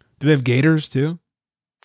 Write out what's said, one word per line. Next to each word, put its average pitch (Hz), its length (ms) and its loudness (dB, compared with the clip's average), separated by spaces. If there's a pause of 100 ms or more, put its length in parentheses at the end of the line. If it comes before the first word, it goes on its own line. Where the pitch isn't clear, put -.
(200)
Do 139 60 -4
they 156 60 4
have 139 120 2
gators, 143 440 0
too? 151 300 -4 (680)